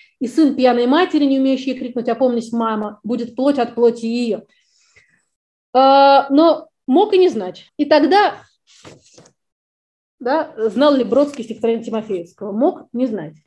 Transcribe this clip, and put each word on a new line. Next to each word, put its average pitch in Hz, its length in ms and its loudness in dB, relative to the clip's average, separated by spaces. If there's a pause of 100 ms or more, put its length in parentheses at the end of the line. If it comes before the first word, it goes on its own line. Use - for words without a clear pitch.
(200)
и 269 60 -6
сын 285 300 2
пьяной 240 300 2
матери, 302 380 0
не 269 140 0
умеющий 262 400 -2
крикнуть 240 300 -8
«Опомнись, 240 440 -2
мама!», 220 520 -4
будет 233 320 -8
плоть 277 220 0
от 233 160 -4
плоти 233 320 0
ее. 226 360 -4 (1300)
А, 277 580 6
но 311 380 2 (180)
мог 392 280 2
и 370 40 4
не 359 100 4
знать. 190 480 -8
И 302 80 -2
тогда, 311 500 2 (1800)
да, 285 380 -4
знал 226 380 0
ли 254 100 0
Бродский 247 400 -2
стихотворение 226 400 -4
Тимофеевского? 208 680 -10
Мог 233 400 -2
не 247 140 -4
знать. 175 280 -10 (120)